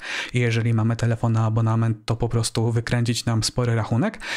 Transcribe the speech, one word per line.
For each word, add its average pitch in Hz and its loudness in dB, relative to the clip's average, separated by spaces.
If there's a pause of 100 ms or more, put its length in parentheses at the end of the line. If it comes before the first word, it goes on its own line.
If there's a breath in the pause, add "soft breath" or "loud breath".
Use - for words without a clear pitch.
(340 loud breath)
i 127 2
jeżeli 117 2
mamy 113 2
telefon 117 0
na 113 2
abonament, 113 2
to 117 -2
po 113 -2
prostu 113 0
wykręcić 117 0
nam 113 0
spory 120 0
rachunek, 117 0 (180 loud breath)